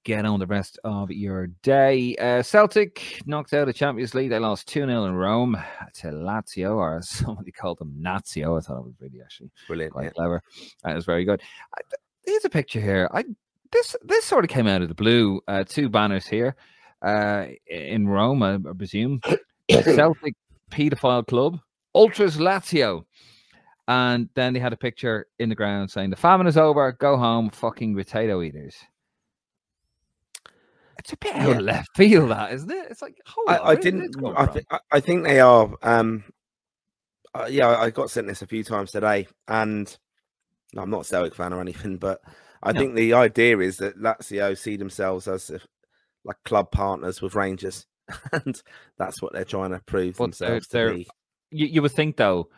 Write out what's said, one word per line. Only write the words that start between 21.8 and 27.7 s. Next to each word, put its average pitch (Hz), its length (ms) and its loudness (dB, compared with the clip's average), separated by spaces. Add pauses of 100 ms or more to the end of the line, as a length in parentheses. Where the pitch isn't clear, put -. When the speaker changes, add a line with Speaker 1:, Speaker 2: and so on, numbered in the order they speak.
Speaker 1:
Ultras 196 420 6
Lazio. 156 680 0 (800)
And 123 480 0
then 127 180 0
they 127 60 -2
had 123 140 -2
a - 40 -10
picture 113 500 -4 (120)
in 113 100 -2
the 110 60 -2
ground 101 360 -2
saying, 98 180 -4
"The 95 60 -4
famine 180 320 4
is 156 100 4
over, 147 360 4
go 139 240 2
home, 117 320 2
fucking 110 460 -6